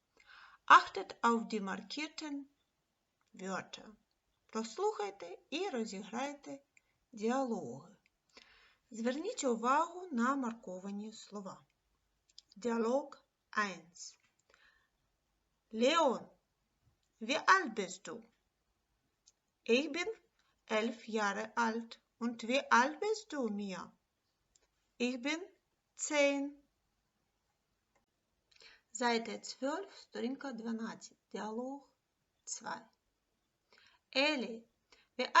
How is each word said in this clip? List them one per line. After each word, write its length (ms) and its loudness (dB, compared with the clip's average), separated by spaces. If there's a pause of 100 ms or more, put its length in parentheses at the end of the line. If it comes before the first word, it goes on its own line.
(680)
Achtet 560 8
auf 260 4
die 120 -2
markierten 840 -6 (880)
Wörter. 640 -8 (540)
Прослухайте 880 -4 (120)
і 180 -2
розіграйте 920 -6 (540)
діалоги. 840 -2 (1000)
Зверніть 500 -2
увагу 640 2
на 260 2
марковані 760 -6
слова. 520 -12 (920)
Діалог 680 0 (260)
eins. 680 -6 (1600)
Leon, 520 6 (960)
wie 200 0 (140)
alt 200 2
bist 340 -6
du? 80 -10 (1500)
Ich 320 4
bin 140 -2 (560)
elf 420 -2
Jahre 380 -2 (100)
alt. 440 -2 (200)
Und 180 -4 (100)
wie 140 4 (180)
alt 200 2
bist 320 -2
du, 160 0
Mia? 360 -6 (1120)
Ich 180 0 (100)
bin 140 0 (560)
zehn. 460 4 (2500)
Seite 480 0
zwölf, 500 -4 (140)
сторінка 480 -6
дванадцять, 680 -8 (100)
Dialog 560 -8 (560)
zwei. 360 -8 (1300)
Elli, 460 0 (600)
wie 120 -2 (120)